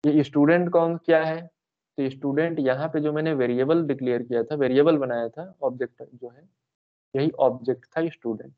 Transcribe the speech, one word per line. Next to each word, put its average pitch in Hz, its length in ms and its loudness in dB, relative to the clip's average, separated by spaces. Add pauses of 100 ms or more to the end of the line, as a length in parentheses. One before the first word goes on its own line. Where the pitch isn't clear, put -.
ये 151 200 4
student 160 460 2
कौन 165 280 2
क्या 160 260 2
है? 160 160 -4 (580)
तो 135 120 -2
student 143 480 -2
यहाँ 135 300 -2
पे 156 120 -2
जो 151 120 -2
मैंने 156 220 -2
variable 131 520 2
declare 127 360 -2
किया 120 200 -2
था, 131 140 -6
variable 143 420 4
बनाया 120 300 -4
था, 175 340 -14
object 127 420 -6
जो 127 240 -18
है 131 140 -20 (720)
यही 135 160 0 (100)
object 123 480 0
था 165 220 -4
student। 117 460 -10